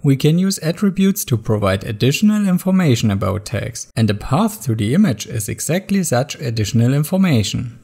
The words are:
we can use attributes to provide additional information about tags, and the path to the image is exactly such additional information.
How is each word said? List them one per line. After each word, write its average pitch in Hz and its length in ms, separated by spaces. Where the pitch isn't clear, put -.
we 139 100
can 151 240
use 190 220
attributes 190 640
to 120 120
provide 101 460
additional 147 640
information 180 640
about 98 340
tags, - 520
and 117 120
the 104 60
path 202 480
to 113 140
the 110 180
image 180 320
is 113 220
exactly 185 560
such 127 320
additional 117 580
information. 143 880